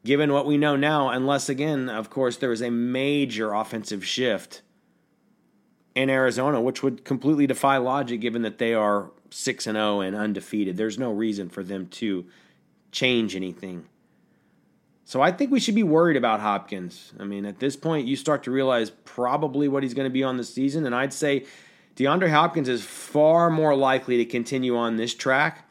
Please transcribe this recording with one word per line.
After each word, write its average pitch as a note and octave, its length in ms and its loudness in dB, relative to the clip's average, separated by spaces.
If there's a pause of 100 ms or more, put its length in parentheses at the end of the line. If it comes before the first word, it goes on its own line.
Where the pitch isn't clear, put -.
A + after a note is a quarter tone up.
Given C#3+ 280 4
what C#3 140 2
we D3 120 2
know D3 160 2
now, C#3+ 360 2
unless, C3 380 0
again, C#3 400 -2
of A2 220 -6
course, B2 260 0
there C3 140 -2
is A2+ 100 -2
a A#2+ 100 -2
major B2 800 -2
offensive G#2+ 520 -6
shift - 580 -4 (1300)
in C3+ 160 0
Arizona, C3 500 2
which B2+ 220 -2
would B2+ 220 -2
completely C#3+ 420 0
defy C3+ 300 2
logic B2+ 440 -2
given A#2 220 -2
that G#2+ 160 -6
they A#2 160 0
are G#2 380 0 (180)
six - 360 -6
and G#2+ 120 -2
oh G#2 220 0
and F#2+ 160 -4
undefeated. G2+ 600 -4
There's G#2+ 220 -4
no B2 140 -4
reason G2+ 360 -4
for G2 140 -10
them F#2+ 240 -8
to F#2+ 400 -4 (640)
change A#2 460 0
anything. F2+ 500 -10 (1160)
So - 160 -4
I D#3 100 6
think A#3+ 220 -2
we C4 80 2
should G#3 160 0
be A3 80 2
worried D#3+ 320 4
about A#2 240 2
Hopkins. G2 800 -6
I G2 60 -12
mean, G2+ 200 -6
at G2+ 160 -10
this C#3 160 -2
point, D#3 300 -2
you C3+ 100 -2
start D3+ 280 -2
to C3 60 -6
realize B2 400 0
probably C#3+ 800 -2
what C3+ 160 0
he's B2 100 -6
gonna C3+ 160 -2
be C3 140 0
on B2+ 120 -2
the A#2+ 80 -4
season, C#3 400 -2
and B2 120 -2
I'd C3+ 160 0
say C#3+ 340 0 (480)
DeAndre D#3+ 360 4
Hopkins D#3 380 4
is A#2+ 140 -2
far D#3+ 680 4
more D#3 260 4
likely C3 400 2
to A#2+ 80 4
continue B2 520 -2
on A#2 200 0
this A#2 180 -2
track C#3 560 0